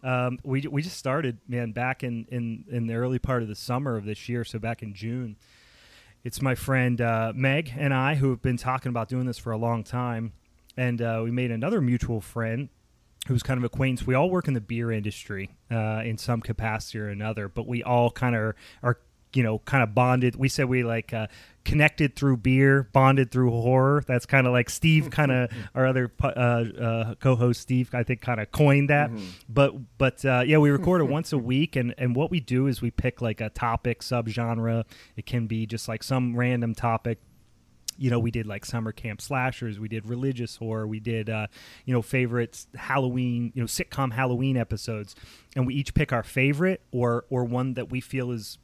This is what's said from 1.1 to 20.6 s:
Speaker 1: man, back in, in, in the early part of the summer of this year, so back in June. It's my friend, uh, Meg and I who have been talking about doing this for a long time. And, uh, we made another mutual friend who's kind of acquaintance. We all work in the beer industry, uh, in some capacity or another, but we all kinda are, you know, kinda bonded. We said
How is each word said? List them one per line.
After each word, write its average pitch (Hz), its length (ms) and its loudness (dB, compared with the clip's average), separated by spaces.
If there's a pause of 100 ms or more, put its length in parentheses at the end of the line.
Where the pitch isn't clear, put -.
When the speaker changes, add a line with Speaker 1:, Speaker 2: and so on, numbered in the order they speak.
Speaker 1:
man, 120 260 -4
back 127 320 -4
in, 117 260 -6
in, 117 400 -6
in 120 160 -2
the 113 80 -4
early 127 240 0
part 123 240 -2
of 110 60 -6
the 104 60 -8
summer 127 420 -4
of 101 80 -8
this 107 240 -10
year, 120 160 -2
so - 140 -8
back 113 220 -6
in 107 120 -12
June. 113 420 -8 (880)
It's - 180 -8
my 131 140 2
friend, 123 460 2
uh, 113 340 0
Meg 135 420 0
and 143 160 0
I 135 220 2
who 139 140 2
have 123 120 -2
been 127 160 2
talking 131 320 -2
about 117 200 -2
doing 127 160 -2
this 120 120 -4
for - 140 -8
a 110 60 -2
long 117 260 0
time. 117 480 -4 (460)
And, 123 240 0
uh, 113 220 -2
we 117 80 -2
made 123 200 0
another 143 300 0
mutual 120 400 0
friend 117 480 -6 (580)
who's 123 160 0
kind 131 140 -2
of 123 80 0
acquaintance. 131 420 -2
We 131 80 2
all 156 140 2
work 180 180 0
in 143 60 0
the 117 80 -2
beer 117 280 -4
industry, 104 640 -6 (180)
uh, 110 360 -2
in 113 120 -4
some 117 220 -2
capacity 110 600 -6
or 104 100 -6
another, 104 400 -6
but 110 180 -6
we 120 160 -4
all 120 260 4
kinda 113 460 0 (260)
are, 120 180 0 (340)
you 131 100 4
know, 110 160 0
kinda - 260 2
bonded. 123 520 4
We 135 100 2
said 135 180 0